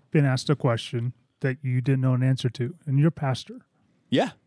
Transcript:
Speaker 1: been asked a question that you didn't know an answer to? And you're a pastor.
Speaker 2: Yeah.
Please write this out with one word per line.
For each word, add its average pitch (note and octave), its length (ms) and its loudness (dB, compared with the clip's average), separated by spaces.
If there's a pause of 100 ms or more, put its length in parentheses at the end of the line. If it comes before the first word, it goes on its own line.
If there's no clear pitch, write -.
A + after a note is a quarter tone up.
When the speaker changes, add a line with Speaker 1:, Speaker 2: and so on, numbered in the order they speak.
(120)
Speaker 1:
been D3 140 4
asked C3 240 0
a D3 60 2
question A#2+ 580 -2 (280)
that C3 200 -2
you B2+ 200 -2
didn't C3 200 0
know C3 120 2
an B2+ 100 0
answer C3 260 0
to? B2 260 -6 (120)
And C3+ 100 0
you're D3+ 120 4
a - 20 2
pastor. C#3+ 500 -6 (480)
Speaker 2:
Yeah. F3+ 220 2 (160)